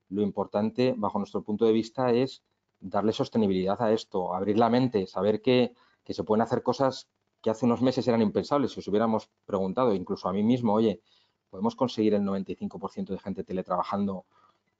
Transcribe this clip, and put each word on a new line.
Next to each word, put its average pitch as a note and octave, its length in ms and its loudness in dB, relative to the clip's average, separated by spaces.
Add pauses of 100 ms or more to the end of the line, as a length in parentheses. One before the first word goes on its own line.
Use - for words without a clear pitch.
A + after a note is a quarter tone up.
lo G2 140 0
importante, G#2 760 0
bajo G#2 220 -2
nuestro G2 240 -6
punto G#2+ 220 0
de A2+ 60 6
vista, A2+ 400 0
es B2 320 0 (360)
darle G2+ 340 0
sostenibilidad G2+ 680 0
a A2 100 2
esto, F#2 420 -2
abrir G2 240 0
la A#2 120 4
mente, A#2 380 2
saber G#2+ 340 0
que, B2 320 2 (300)
que - 100 -8
se - 100 -4
pueden G#3+ 180 2
hacer - 220 0
cosas C3+ 440 0 (340)
que - 80 -2
hace A2 160 0
unos A#2 160 2
meses B2+ 260 0
eran A#2 140 2
impensables. G#2+ 500 0
Si - 80 -14
os - 80 -12
hubiéramos G#2+ 420 0 (160)
preguntado, G2+ 480 0
incluso F#2+ 340 -4
a F2+ 60 -2
mí G2+ 100 -2
mismo, A#2+ 300 2
"Oye, A2 260 2 (500)
¿podemos G2+ 260 -4
conseguir A2 380 0
el G2+ 120 2
noventa G2 260 -4
y F#2 40 -10
cinco G2 240 -10
por G2 120 -8
ciento G2 220 -8
de F2+ 60 -8
gente F#2+ 260 -8
teletrabajando, F#2 800 -4 (540)